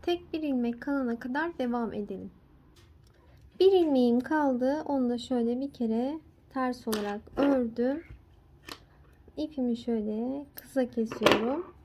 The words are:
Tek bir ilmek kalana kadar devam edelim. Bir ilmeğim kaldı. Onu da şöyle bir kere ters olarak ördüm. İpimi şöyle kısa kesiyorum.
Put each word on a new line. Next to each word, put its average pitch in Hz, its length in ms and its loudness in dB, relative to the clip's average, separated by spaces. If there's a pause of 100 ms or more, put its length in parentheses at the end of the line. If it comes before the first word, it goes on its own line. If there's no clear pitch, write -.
Tek 349 300 -2
bir 320 100 -4
ilmek 240 380 0
kalana 262 380 -2
kadar 294 400 -4
devam 240 340 -2
edelim. 196 380 -8 (1300)
Bir 381 120 8
ilmeğim 262 480 6
kaldı. 277 680 2
Onu 262 240 0
da 240 80 -2
şöyle 240 420 -2
bir 277 120 -6
kere 240 460 -2 (320)
ters 254 380 -4
olarak 208 320 -2 (160)
ördüm. 262 680 0 (1300)
İpimi 262 400 -2
şöyle 233 760 -4
kısa 254 360 -2
kesiyorum. 226 840 0 (100)